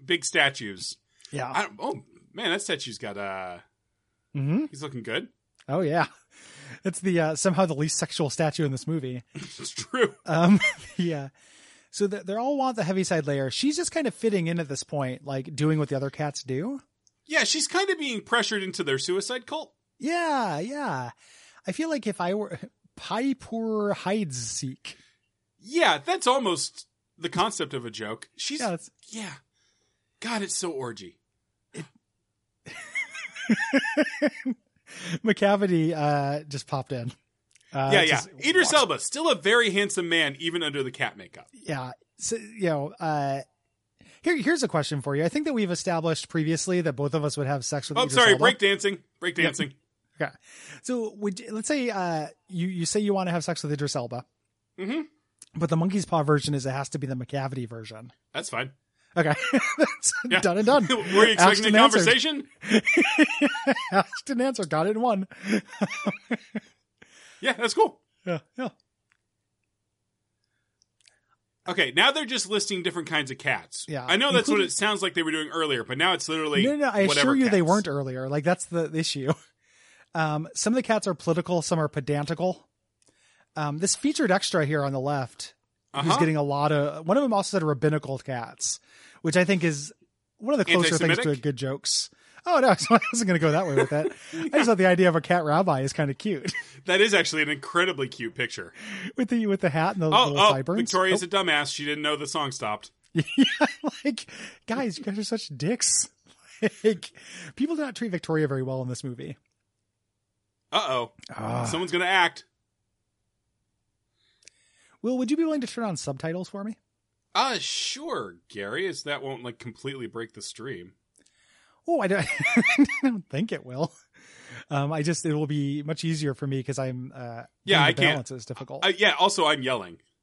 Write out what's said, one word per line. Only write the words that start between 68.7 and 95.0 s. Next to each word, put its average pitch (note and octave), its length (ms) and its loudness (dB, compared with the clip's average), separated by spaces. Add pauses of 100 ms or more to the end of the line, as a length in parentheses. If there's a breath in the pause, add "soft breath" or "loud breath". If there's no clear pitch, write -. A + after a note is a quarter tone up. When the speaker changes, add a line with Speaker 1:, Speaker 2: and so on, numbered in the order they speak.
Speaker 1:
Okay, E3+ 260 0
now G#3+ 160 8
they're D4 160 0
just A3 240 -4
listing G3+ 320 -2
different E3 260 -4
kinds D3 220 -2
of C3 80 -12
cats. - 500 -4
Speaker 2:
Yeah. C3+ 160 -8
Speaker 1:
I D#3+ 120 2
know C#4 160 2
that's - 160 2
what G3+ 60 4
Speaker 2:
Including G3 120 2
Speaker 1:
it - 60 -4
sounds G3+ 300 0
like F#3 120 -2
they F3 80 0
were D#3 80 -2
doing D#3 200 -2
earlier, C#3+ 340 -2
but B2+ 140 -6
now F3+ 160 4
it's E3+ 140 -6
literally D#3 360 0
Speaker 2:
No, C#4+ 100 2
no, D4 140 0
I G3+ 180 2
Speaker 1:
whatever - 240 4
Speaker 2:
assure C#4 60 4
you C4 120 4
they G3+ 100 4
Speaker 1:
cats. E3 100 4
Speaker 2:
weren't G3 180 4
earlier. C3 420 -4
Like, D3 140 -2
that's F3 240 2
the D#3+ 260 -4
issue. D#3 460 -2
<laughs> - 40 -20 (720 soft breath)
Um, D#3 400 -2
some - 180 0
of - 20 2
the B3+ 80 2
cats A3 240 0
are F#3+ 80 0
political, E3+ 480 0
some E3 160 0
are D3+ 80 2
pedantical. D3 800 -4 (880 soft breath)
Um, D3 240 -4
this F#3+ 160 0
featured C#4 380 0
extra F3+ 320 2
here D3 180 0
on C#3 100 -2
the C3+ 60 -2
left, C3+ 560 -4 (400)
who's C#3+ 160 -2
Speaker 1:
Uh-huh. F#3+ 80 4
Speaker 2:
getting D#3+ 180 4
a D3 60 2
lot C#3+ 300 2
of, D3+ 340 0
one G3+ 120 4
of D4 40 2
them B3 120 0
also G3 240 0
said E3+ 40 0
rabbinical D3 560 0
cats, - 640 -6 (400 soft breath)
which E3 160 2
I F3+ 80 8
think F3+ 180 2
is D3+ 300 -2 (460)
one B3 160 -2
of C#4 40 4
the G3 60 4
closer E3+ 320 4
things - 20 4
to E3+ 60 0
Speaker 1:
Anti-Semitic? D#3+ 380 2
Speaker 2:
good C#3+ 140 -2
jokes. C3+ 520 -4 (380 soft breath)
Oh, F4 120 4
no, C4 100 6
<laughs> - 220 4
I A3+ 100 8 (120)
wasn't A#3 160 -2
gonna F3 100 4
go D#3 140 4
that F3+ 140 2
way C#3+ 80 -2
with C#3 160 4
that. D3+ 160 0
Speaker 1:
<laughs> - 260 -12
Speaker 2:
I D#4+ 160 -4
just - 160 6
thought A3 140 4
the F#3 80 6
idea F3+ 240 8